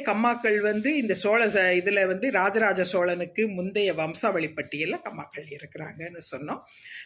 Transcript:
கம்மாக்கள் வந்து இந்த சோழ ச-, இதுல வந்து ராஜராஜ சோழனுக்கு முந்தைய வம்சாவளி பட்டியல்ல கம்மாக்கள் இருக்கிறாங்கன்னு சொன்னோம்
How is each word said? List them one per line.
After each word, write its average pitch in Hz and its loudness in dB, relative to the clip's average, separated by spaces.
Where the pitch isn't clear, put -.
கம்மாக்கள் 226 2
வந்து 214 0
இந்த 220 0
சோழ 214 2
ச-, 190 4
இதுல 190 2
வந்து 196 0
ராஜராஜ 196 2
சோழனுக்கு 175 0
முந்தைய 190 0
வம்சாவளி 165 -2
பட்டியல்ல 156 -6
கம்மாக்கள் 151 -12
இருக்கிறாங்கன்னு 156 -14
சொன்னோம் 151 -8